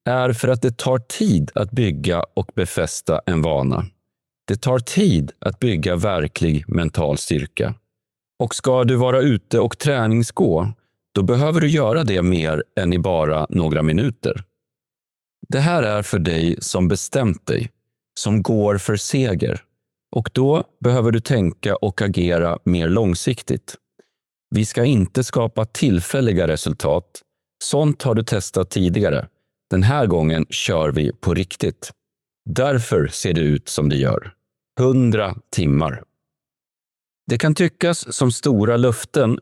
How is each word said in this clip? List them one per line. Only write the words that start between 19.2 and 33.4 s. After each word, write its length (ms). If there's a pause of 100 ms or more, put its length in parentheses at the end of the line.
Och 220
då 300 (160)
behöver 320
du 80
tänka 560
och 260
agera 600
mer 260
långsiktigt. 840 (760)
Vi 160
ska 200
inte 380
skapa 420
tillfälliga 840
resultat. 760 (420)
Sånt 380
har 140
du 80
testat 460
tidigare. 580 (420)
Den 140
här 240
gången 420
kör 420
vi 200
på 220
riktigt. 580 (580)
Därför 580
ser 260
det 80